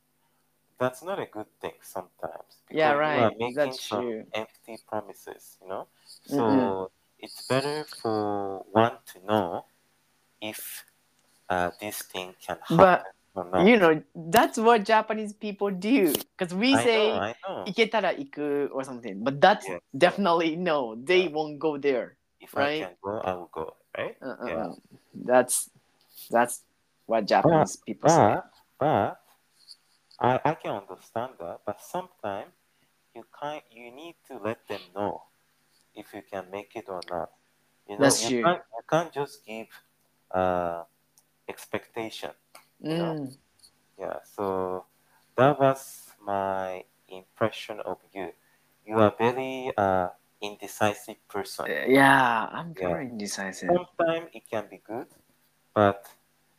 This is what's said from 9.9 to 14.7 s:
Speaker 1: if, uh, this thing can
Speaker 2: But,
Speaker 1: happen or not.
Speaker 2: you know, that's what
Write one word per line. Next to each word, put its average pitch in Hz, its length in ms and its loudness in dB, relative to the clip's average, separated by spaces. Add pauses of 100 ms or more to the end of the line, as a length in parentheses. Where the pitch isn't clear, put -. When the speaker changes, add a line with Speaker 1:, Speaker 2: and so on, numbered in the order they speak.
Speaker 1:
if, - 440 -12 (640)
uh, 90 320 0
this 107 220 -8
thing 92 380 -10
can - 180 -8 (100)
Speaker 2:
But, 180 380 6
Speaker 1:
happen - 60 -18 (220)
or 92 160 -6
not. 175 200 6
Speaker 2:
you 233 80 8
know, 160 240 4 (120)
that's 170 440 2
what 226 260 4